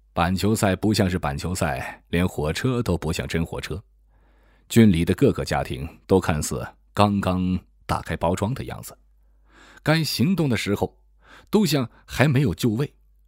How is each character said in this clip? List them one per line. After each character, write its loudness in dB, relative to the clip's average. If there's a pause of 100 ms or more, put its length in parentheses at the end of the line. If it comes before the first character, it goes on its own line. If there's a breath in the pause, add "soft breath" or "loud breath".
(140)
板 0
球 0
赛 2
不 0
像 2
是 -2
板 -4
球 -6
赛， -6
连 0
火 -4
车 -2
都 0
不 -4
像 -6
真 -4
火 -10
车。 -10 (840)
郡 8
里 4
的 0
各 4
个 -6
家 -2
庭 -8 (220)
都 6
看 0
似 -6 (280)
刚 2
刚 0 (260)
打 -4
开 -6
包 -2
装 -2
的 -8
样 -12
子， -18 (840 soft breath)
该 2
行 0
动 0
的 0
时 -2
候 -4 (520 loud breath)
都 4
像 0 (160 soft breath)
还 2
没 4
有 2
就 -2
位， -4 (340)